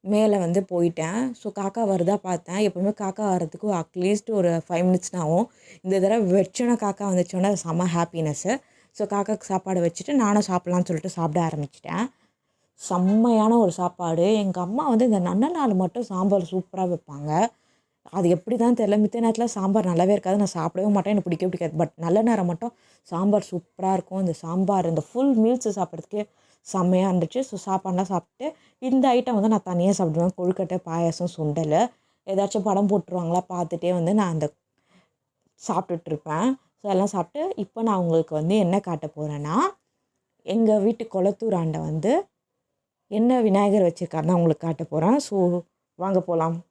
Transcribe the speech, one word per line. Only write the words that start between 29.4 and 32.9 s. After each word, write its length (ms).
நான் 160
தனியா 300
சாப்பிடுவேன். 400
கொழுக்கட்டை, 400
பாயாசம், 460
சுண்டல். 420
ஏதாச்சும் 420
படம் 220